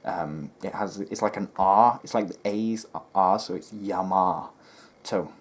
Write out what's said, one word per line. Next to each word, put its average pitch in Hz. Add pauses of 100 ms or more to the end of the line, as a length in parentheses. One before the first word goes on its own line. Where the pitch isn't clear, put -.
Um, 78 (120)
it -
has, 98
it's -
like 104
an 98
R. 101
It's -
like 107
the -
A's 110
are - (100)
R, 95
so -
it's -
Yamato. 95